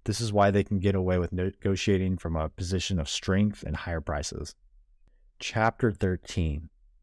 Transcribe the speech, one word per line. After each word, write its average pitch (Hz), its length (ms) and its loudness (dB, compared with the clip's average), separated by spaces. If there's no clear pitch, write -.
This 107 160 -2
is 113 120 -4
why 101 180 6
they 98 140 2
can 104 140 -2
get 95 160 2
away 92 240 2
with 85 140 -2
negotiating 92 840 0
from 82 180 -4
a 78 120 -2
position 90 500 -2
of - 100 -2
strength 101 560 0
and 78 120 -4
higher 82 240 -4
prices. - 540 -6
Chapter 113 520 2
thirteen, 82 760 -2